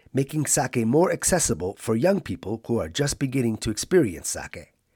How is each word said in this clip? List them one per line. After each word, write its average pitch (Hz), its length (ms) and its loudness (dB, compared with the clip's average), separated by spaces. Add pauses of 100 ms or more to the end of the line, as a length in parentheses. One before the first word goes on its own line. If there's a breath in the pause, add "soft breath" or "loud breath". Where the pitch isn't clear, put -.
(140 soft breath)
making 139 320 0
sake 127 400 0
more 165 260 4
accessible 147 680 0
for - 160 -2
young 175 260 4
people 98 460 -6
who 117 140 0
are 80 80 -4
just 143 300 -2
beginning 127 400 0
to 117 120 -4
experience 107 600 0
sake. - 420 -12 (240)